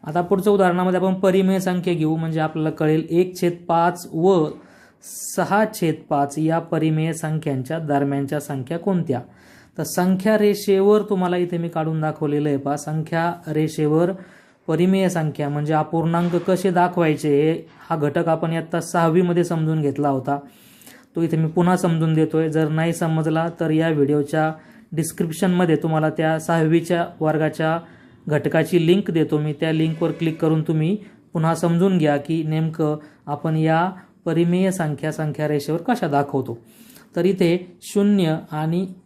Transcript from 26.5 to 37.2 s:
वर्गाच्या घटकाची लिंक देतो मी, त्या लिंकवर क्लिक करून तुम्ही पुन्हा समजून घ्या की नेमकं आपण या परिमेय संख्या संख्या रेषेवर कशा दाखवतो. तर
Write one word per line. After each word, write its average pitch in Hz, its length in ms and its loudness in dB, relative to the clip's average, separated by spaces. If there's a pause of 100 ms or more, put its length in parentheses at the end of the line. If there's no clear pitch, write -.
वर्गाच्या 156 580 0 (480)
घटकाची 160 600 2
लिंक 196 240 2
देतो 160 280 0
मी, 151 140 -2
त्या 160 200 -2
लिंकवर 160 380 0
क्लिक 160 300 -4
करून 160 220 2
तुम्ही 160 340 0 (360)
पुन्हा 165 220 2
समजून 175 440 2
घ्या 147 180 4
की 160 260 -2
नेमकं 156 540 -2 (300)
आपण 156 300 -2
या 160 340 2 (340)
परिमेय 170 460 2
संख्या 156 420 -4
संख्या 151 360 -4
रेषेवर 151 340 -2
कशा 185 260 -2
दाखवतो. 135 500 -2 (580)
तर 175 80 0